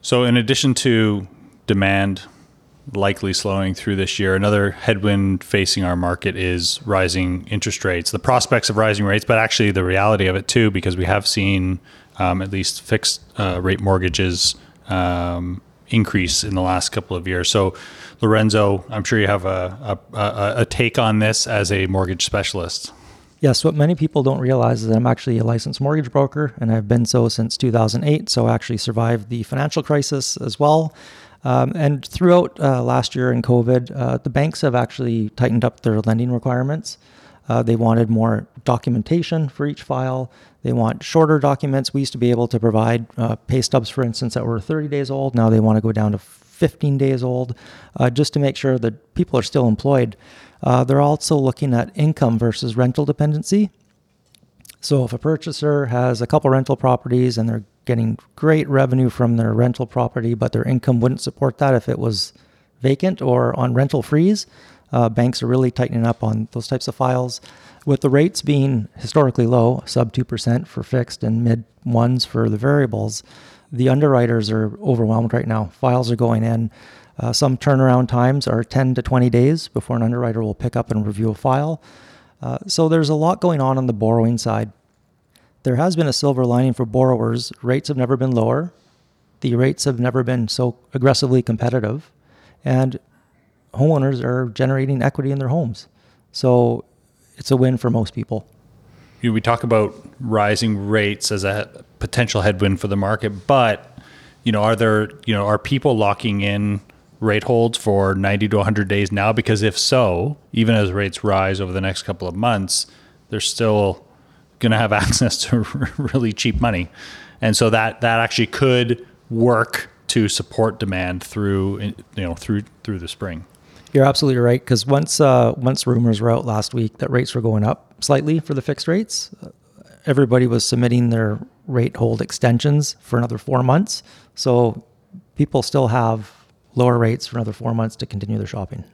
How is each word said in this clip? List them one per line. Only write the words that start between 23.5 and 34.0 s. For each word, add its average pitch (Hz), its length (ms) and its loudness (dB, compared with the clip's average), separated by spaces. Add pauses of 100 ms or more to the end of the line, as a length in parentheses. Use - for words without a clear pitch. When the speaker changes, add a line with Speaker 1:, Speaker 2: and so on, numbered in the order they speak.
Speaker 2:
what 160 120 0
many 151 200 2
people 151 280 -2
don't 135 180 0
realize 120 420 0
is 113 60 -4
that 110 80 4
I'm 120 100 2
actually 120 320 0
a 113 60 -2
licensed 117 360 -4
mortgage 143 300 -2
broker, 139 460 -2
and 113 160 -2
I've 107 160 -2
been 120 160 4
so 117 240 2
since 113 280 -4
two 127 140 0
thousand 110 340 0
eight, 151 260 0
so 117 160 0
I 117 80 2
actually 117 240 -4
survived 113 500 -2
the 120 140 -6
financial 143 400 -4
crisis 143 560 -2
as 117 200 -8
well. 156 360 2 (500)
Um, 127 320 2
and 143 320 0
throughout, 175 500 2
uh, 135 240 2
last 123 320 0
year 127 160 0
in 120 120 0
covid, 123 520 2
uh, 127 220 -2